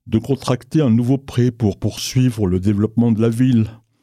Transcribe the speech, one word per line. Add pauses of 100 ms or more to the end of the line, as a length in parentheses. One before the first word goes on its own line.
de
contracter
un
nouveau
prêt
pour
poursuivre
le
développement
de
la
ville. (320)